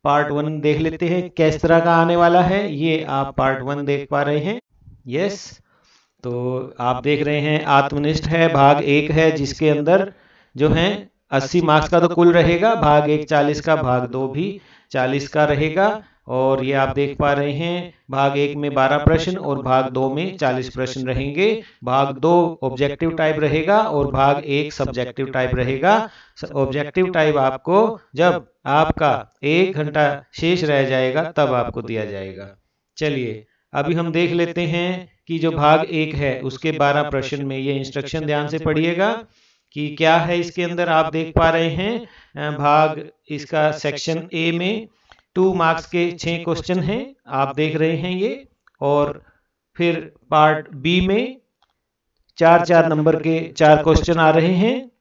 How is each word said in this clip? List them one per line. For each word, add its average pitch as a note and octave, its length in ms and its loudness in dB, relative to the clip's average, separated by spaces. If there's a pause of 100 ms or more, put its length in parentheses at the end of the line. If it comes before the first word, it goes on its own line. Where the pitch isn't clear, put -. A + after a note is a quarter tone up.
Part D3 260 2
one D3+ 300 -4
देख D3 180 0
लेते D#3+ 300 -2
हैं F3+ 220 -2
किस D#3 300 0
तरह E3 200 4
का E3+ 140 2
आने E3+ 220 4
वाला E3+ 260 6
है, F#3 320 0
ये D#3+ 340 -2
आप C#3 280 -4
part C3+ 260 0
one C#3+ 220 -6
देख C#3+ 260 -2
पा C#3+ 120 0
रहे D3 160 0
हैं। F#3+ 220 -4 (460)
यस, F#3+ 540 -6 (640)
तो B2+ 580 -6
आप B2 220 -2
देख D3 200 0
रहे D3 180 0
हैं D3+ 240 0
आत्मनिष्ठ D3 600 0
है, E3 260 2
भाग C#3+ 320 6
एक D3 260 2
है, D#3+ 220 4
जिसके D3+ 380 0
अंदर F3 420 2 (440)
जो D3 120 2
है F3+ 420 0 (200)
अस्सी C3+ 300 0
marks D#3 280 4
का E3+ 120 4
तो E3+ 80 4
कुल E3+ 240 4
रहेगा, E3+ 420 4
भाग D3+ 360 4
एक D3+ 180 -2
चालीस D3 320 0
का, D#3+ 160 0
भाग B2+ 340 -2
दो C3 180 -4
भी F#3 320 -6 (300)
चालीस C#3 380 -2
का D3+ 160 0
रहेगा। D#3+ 580 0 (260)
और C3 360 0
ये C3+ 80 -2
आप C3+ 220 0
देख C#3 240 -2
पा C#3+ 140 2
रहे C#3+ 200 -2
हैं E3+ 420 -6 (160)
भाग C#3 280 0
एक C#3+ 180 -2
में D3 180 -6
बारह C3+ 240 2
प्रश्न D#3+ 380 0
और C#3+ 260 -6
भाग C3 300 0
दो C3 220 -2
में F#3 220 -6
चालीस B2+ 320 -2
प्रश्न B2+ 380 -6
रहेंगे। C#3+ 560 -2 (220)
भाग C3+ 340 0
दो E3+ 440 2
objective C#3 480 -2
type D#3 300 0
रहेगा D#3+ 420 2
और C#3+ 300 -2
भाग C#3+ 320 2
एक D3 280 -2
subjective B2+ 540 -6
type C3 280 -2
रहेगा। C#3+ 560 0 (260)
स-, - 80 -14
Objective D3 680 -2
type D#3 260 2
आपको E3+ 640 0 (160)
जब F3 300 2 (200)
आपका C#3+ 760 0
एक E3+ 300 2
घंटा D3 520 -2 (160)
शेष F3 240 0
रह C#3+ 200 2
जाएगा C3 380 0
तब D3 320 0
आपको A#2+ 280 -4
दिया A2 220 -6
जाएगा। G2 440 -10 (480)
चलिए B2 500 -6 (280)
अभी C#3+ 200 -2
हम E3+ 180 -2
देख F3 200 0
लेते E3+ 280 -2
हैं F3 520 -4 (160)
कि E3 100 -6
जो E3 120 0
भाग D#3 340 4
एक D#3 300 -4
है C3+ 260 -4
उसके C3+ 320 -6
बारह D3 300 0
प्रश्न C#3 440 -6
में C3+ 120 -6
ये C3+ 160 -4
instruction C3+ 460 -6
ध्यान D3 280 -2
से D#3+ 100 -6
पढ़िएगा E3+ 640 -2 (480)
कि D3 220 -8
क्या D#3+ 220 4
है E3+ 220 0
इसके F3 240 -6
अंदर। F3 260 -2
आप D#3+ 240 2
देख D#3+ 240 -4
पा E3 140 4
रहे E3 200 0
हैं, G#3+ 360 -6 (300)
अ, D3 220 -8
भाग D#3 500 2 (200)
इसका D3+ 420 -2
section D#3 640 -6
ए E3 180 -2
में G3 360 -4 (460)
टू F#3+ 200 2
मार्क्स E3 320 0
के F3 260 -2
छह E3+ 260 -4
क्वेश्चन E3+ 420 -4
हैं, A#3+ 360 -6 (120)
आप C#3 280 -2
देख D#3 200 -2
रहे D#3+ 200 0
हैं F3 140 -4
ये। A#3 380 -4 (320)
और C#3+ 420 0 (540)
फिर E3 360 -2 (180)
पार्ट D#3 440 2
बी F3 320 0
में B3+ 340 -2 (960)
चार E3+ 280 6
चार E3 240 4
नंबर D#3 280 2
के D#3+ 360 -2
चार D3+ 300 6
क्वेश्चन D#3+ 340 2
आ D#3+ 140 6
रहे E3 240 4
हैं। A3 360 0 (100)